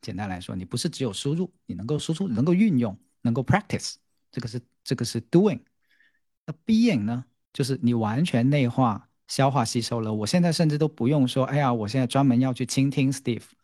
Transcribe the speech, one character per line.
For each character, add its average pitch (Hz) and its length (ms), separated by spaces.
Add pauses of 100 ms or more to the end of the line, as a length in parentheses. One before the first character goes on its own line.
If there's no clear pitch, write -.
简 - 140
单 98 140
来 90 120
说， - 140
你 92 100
不 - 120
是 - 120
只 - 140
有 117 100
输 143 220
入， 175 180 (140)
你 - 80
能 92 100
够 147 140
输 160 160
出， 190 140
能 117 160
够 175 100
运 185 240
用， 113 180 (260)
能 117 120
够 131 80
practice， - 540 (340)
这 127 100
个 131 60
是， 117 140 (240)
这 - 100
个 123 100
是 117 180
doing。 170 360 (880)
那 151 80 (100)
being 220 380
呢， 120 220 (280)
就 143 120
是 131 180
你 120 120
完 113 300
全 123 240
内 139 200
化、 117 400 (180)
消 139 240
化、 127 140
吸 117 180
收 117 180
了。 110 140
我 107 100
现 180 160
在 170 120
甚 160 160
至 147 100
都 156 80
不 123 220
用 143 180
说 127 240
，“哎 143 60
呀， 139 160
我 110 160
现 131 120
在 123 60
专 135 180
门 123 140
要 131 160
去 127 100
倾 135 240
听 135 220
Steve”， 127 320 (220)